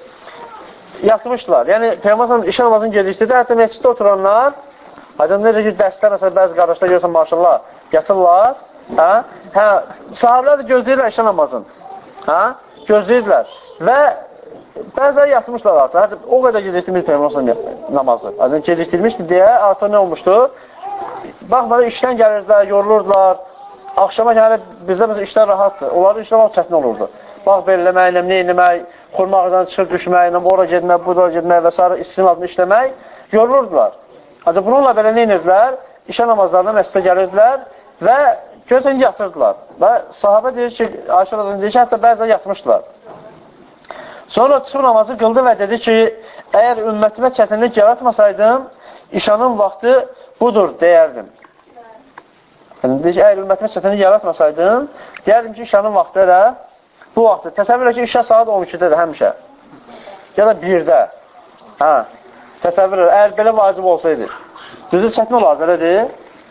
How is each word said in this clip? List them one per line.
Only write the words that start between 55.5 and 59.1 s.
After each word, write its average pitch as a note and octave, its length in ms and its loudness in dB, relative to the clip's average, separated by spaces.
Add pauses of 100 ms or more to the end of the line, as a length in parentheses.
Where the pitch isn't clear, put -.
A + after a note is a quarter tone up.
ki, A3+ 80 -16
işanın G#3+ 320 0
vaxtı F#3+ 300 0
elə F3+ 160 4 (720)
bu A3+ 100 2
vaxtı. F3+ 320 0
Təsəvvür A#3+ 320 0
elə A#3 80 0
ki, B3 120 -4
işə A#3+ 180 0
saat A3+ 240 2
on F#3 160 -2
ikidə F3 320 -2
həmişə. D3 340 -2 (1040)